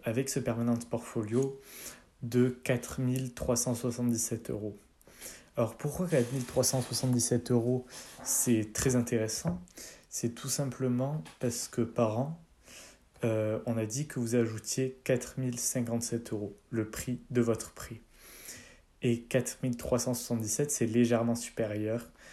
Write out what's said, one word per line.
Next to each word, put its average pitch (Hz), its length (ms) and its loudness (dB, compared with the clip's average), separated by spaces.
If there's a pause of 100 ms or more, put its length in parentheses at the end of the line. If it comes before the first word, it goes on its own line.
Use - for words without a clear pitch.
avec 127 260 0
ce - 100 0
permanent 117 380 0
portfolio 120 840 -2 (600)
de 123 280 6
quatre 123 500 -2
mille 127 340 0
trois 131 220 0
cent 120 200 0
soixante-dix-sept 117 760 -2
euros. 107 280 -4 (760)
Alors 113 200 0
pourquoi 151 320 -2
quatre 127 260 4
mille 131 120 -2
trois - 180 2
cent 127 180 2
soixante-dix-sept 123 720 2
euros, 123 340 2 (380)
c'est 110 500 2
très 131 220 2
intéressant ? 120 640 0 (480)
C'est 117 260 -2
tout - 140 -8
simplement 131 720 0 (160)
parce - 280 -2
que - 140 0
par 113 380 2
an, 156 220 -4 (800)
euh, 110 420 2
on 120 120 0
a 113 80 0
dit 131 220 -4
que - 120 -6
vous 117 160 0
ajoutiez 120 680 0
quatre - 360 0
mille 123 200 -2
cinquante-sept 117 720 -2
euros, 104 240 -6 (140)
le 110 180 0
prix - 400 -6
de 123 120 4
votre 117 300 2
prix. - 300 -12 (1000)
Et 120 200 2
quatre - 420 -2
mille 123 140 0
trois - 220 0
cent 127 140 0
soixante-dix-sept, 120 580 -2
c'est - 160 2
légèrement 117 480 4
supérieur, 107 720 -4 (240)